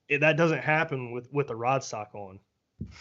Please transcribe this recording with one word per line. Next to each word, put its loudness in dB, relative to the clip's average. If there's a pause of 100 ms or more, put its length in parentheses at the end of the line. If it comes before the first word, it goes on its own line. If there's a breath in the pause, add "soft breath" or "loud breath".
It, 2
that 6
doesn't 4
happen 0
with, -10
with 0
a -6
rod 0
sock -10
on. -14 (600 loud breath)